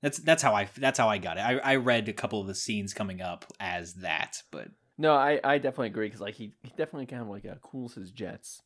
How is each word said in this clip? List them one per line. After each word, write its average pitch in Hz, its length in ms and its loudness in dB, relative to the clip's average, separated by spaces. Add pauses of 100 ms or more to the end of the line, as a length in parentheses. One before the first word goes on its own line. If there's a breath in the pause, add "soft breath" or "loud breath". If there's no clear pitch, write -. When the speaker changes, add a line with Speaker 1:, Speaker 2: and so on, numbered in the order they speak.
Speaker 1:
That's, 143 140 0
that's - 260 4
how 120 120 6
I, 101 120 2 (120)
that's 131 200 2
how 113 120 6
I 104 80 2
got 90 180 -4
it. 92 60 -4
I, 123 160 2
I 135 180 4
read 120 320 4
a 107 60 -4
couple 107 260 -2
of 95 60 -4
the 98 80 -6
scenes 101 400 -4
coming 95 260 -6
up 87 240 -6 (160)
as 87 360 -6
that, 82 540 -2
but 71 180 -12 (280)
Speaker 2:
No, 156 160 4
I, 143 320 6
I 143 140 4
definitely 127 300 -2
agree, 107 200 -2
'cause, 104 140 -10
like, 104 140 -8
he, 107 260 -12
he 127 80 -16
definitely 151 340 -6
kind 123 160 -10
of, 113 80 -8
like, 101 160 -12
uh, 104 160 -12
cools 123 360 -12
his 95 140 -12
jets - 560 -12